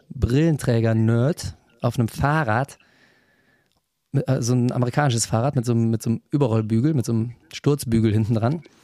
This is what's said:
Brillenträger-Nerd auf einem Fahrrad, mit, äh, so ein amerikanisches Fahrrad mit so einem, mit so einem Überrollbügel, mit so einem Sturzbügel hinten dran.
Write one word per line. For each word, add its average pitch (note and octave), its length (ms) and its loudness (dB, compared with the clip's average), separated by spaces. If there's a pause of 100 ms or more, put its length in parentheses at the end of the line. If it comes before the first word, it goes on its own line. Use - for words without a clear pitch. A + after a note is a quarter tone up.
(100)
Brillenträger-Nerd A#2+ 1500 0 (240)
auf A#2+ 180 -2
einem A#2 100 2
Fahrrad, C#3 680 -2 (1300)
mit, C#3 160 0
äh, C3 140 2
so A#2 120 0
ein B2 160 2
amerikanisches B2 560 0
Fahrrad B2 300 -2
mit A#2+ 80 -2
so A#2+ 80 0
einem, A#2 180 2
mit A2+ 120 -2
so A#2 80 -4
einem A2+ 200 -2
Überrollbügel, A2+ 640 0
mit C3 100 0
so A#2+ 80 -4
einem A#2 220 -2 (180)
Sturzbügel A2+ 600 0
hinten A2 220 2
dran. B2 280 -2 (220)